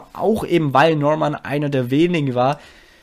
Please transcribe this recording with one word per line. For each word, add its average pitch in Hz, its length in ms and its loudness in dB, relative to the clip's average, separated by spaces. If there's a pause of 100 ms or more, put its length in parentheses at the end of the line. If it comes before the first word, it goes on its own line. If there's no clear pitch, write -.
(140)
auch 214 320 -2
eben 156 280 0
weil 156 220 4
Normann 151 400 0
einer 147 340 -6
der 127 220 -2
wenigen 151 420 0
war, 127 260 0 (440)